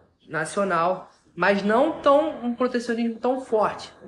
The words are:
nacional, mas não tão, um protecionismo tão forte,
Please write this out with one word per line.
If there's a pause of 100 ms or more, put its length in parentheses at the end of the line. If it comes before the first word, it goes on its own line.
(280)
nacional, (240)
mas
não
tão,
um
protecionismo
tão
forte, (160)